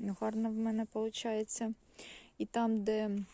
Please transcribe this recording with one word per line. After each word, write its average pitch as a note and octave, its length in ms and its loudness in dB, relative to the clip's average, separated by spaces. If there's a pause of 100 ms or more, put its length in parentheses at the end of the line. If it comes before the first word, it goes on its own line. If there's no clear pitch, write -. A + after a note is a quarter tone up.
(220)
гарна A3 280 0
в A3 40 -2
мене A3 320 2
получається. A3 880 -2 (640)
І - 80 -2
там, A3 380 2
де, G#3+ 100 4
е, G#3+ 240 0 (160)